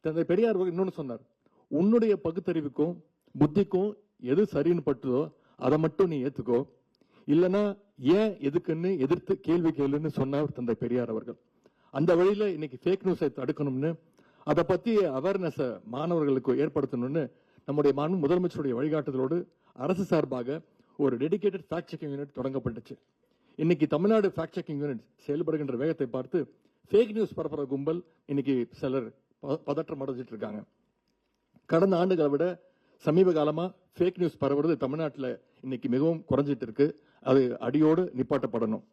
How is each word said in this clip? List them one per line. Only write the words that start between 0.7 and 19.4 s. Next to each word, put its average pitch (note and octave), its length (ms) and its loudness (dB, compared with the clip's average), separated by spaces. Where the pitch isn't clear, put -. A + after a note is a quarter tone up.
இன்னொன்னு F#3 160 -2
சொன்னார், B2+ 300 -10
"உன்னுடைய G#3 480 4
பகுத்தறிவுக்கும் E3 880 -4
புத்திக்கும் F#3 560 2
எது C3+ 220 2
சரின்னு E3 440 0
பட்டுதோ C#3 460 -2
அதை C3 220 2
மட்டும் E3 300 2
நீ D3 140 -4
ஏத்துக்கோ, B2 460 -2
இல்லைன்னா F#3 520 2
ஏன் F#3+ 340 4
எதுக்குன்னு E3 680 -2
எதிர்த்து E3 420 0
கேள்வி E3 280 2
கேளுன்னு" D3 380 0
சொன்னார் C#3+ 460 -2
தந்தை A#2 220 -4
பெரியார் A#2+ 340 -2
அவர்கள். A2+ 260 -8
அந்த E3 240 2
வழியில G3+ 360 4
இன்னைக்கு D3+ 320 -8
ஃபேக் F#3 240 0
நியூஸை E3 220 0
தடுக்கணும்னு, C#3 680 -2
அதை D3+ 200 2
பத்தி F#3+ 320 2
அவேர்னஸை D3+ 840 0
மாணவர்களுக்கு C#3 680 0
ஏற்படுத்தணும்னு C#3 800 -2
நம்முடைய C#3+ 360 2
மாண்பு E3 120 0
முதலமைச்சருடைய E3+ 600 0
வழிகாட்டுதலோடு D3 720 -2